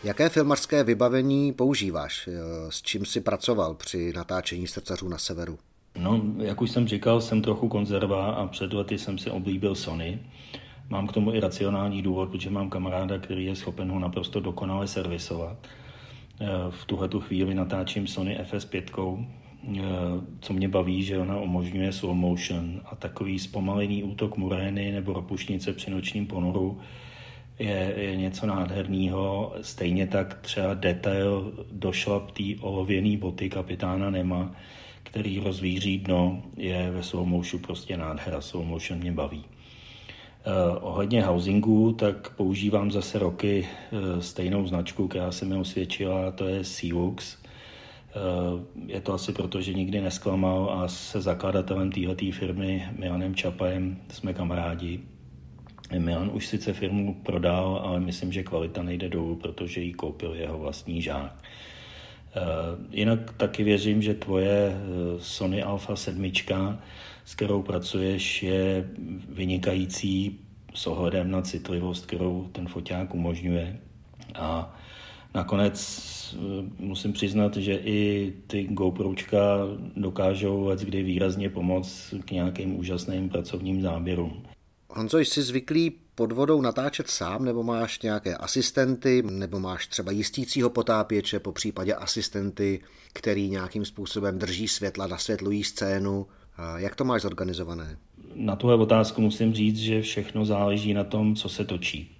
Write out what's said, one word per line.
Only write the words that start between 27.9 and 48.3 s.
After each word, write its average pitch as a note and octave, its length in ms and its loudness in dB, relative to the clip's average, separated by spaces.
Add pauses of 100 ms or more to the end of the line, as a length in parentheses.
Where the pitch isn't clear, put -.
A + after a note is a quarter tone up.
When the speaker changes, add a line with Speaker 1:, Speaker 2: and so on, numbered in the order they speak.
Speaker 2:
je G2 180 -2
něco F#2+ 300 -2
nádherného. F#2+ 1160 0
Stejně F#2 460 0
tak F#2+ 340 0
třeba G2 320 0
detail G2 800 2 (180)
došlap G2 600 0
té G2+ 120 -4 (180)
olověný G2 560 2
boty F#2 320 -2
kapitána F#2 600 -2
Nema, F2+ 420 0 (520)
který G2+ 360 -2
rozvíří F#2+ 580 0
dno, F2+ 460 4 (140)
je F2+ 340 0
ve F2+ 120 -4
slow F2+ 240 -2
motionu F2 360 0
prostě - 340 -6
nádhera. D#2 440 -4
Slow E2+ 240 -6
motion E2+ 340 -4
mě F2 120 -2
baví. D2+ 340 -4 (1000)
Eh, F2+ 360 4
ohledně G2+ 420 2
housingu, G#2 680 6
tak G#2 420 0
používám G2+ 560 2
zase G2+ 280 -2
roky, F#2+ 480 2
eh, F#2 540 -2
stejnou F#2 460 0
značku, F2+ 400 0
která F2+ 240 -2
se F#2+ 140 -6
mi F#2+ 100 0
osvědčila, F#2 760 0
to F#2+ 160 -2
je F#2+ 160 0
Sealux. F2 760 -2
Eh, - 840 -16 (640)